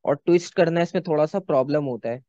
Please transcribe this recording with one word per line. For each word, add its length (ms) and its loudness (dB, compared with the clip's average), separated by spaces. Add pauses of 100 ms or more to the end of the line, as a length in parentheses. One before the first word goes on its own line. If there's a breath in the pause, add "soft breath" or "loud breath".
और 120 2
ट्विस्ट 380 0
करना 260 2
इसमें 220 -2
थोड़ा 220 2
सा 160 -6
प्रॉब्लम 440 0
होता 240 -6
है 200 -8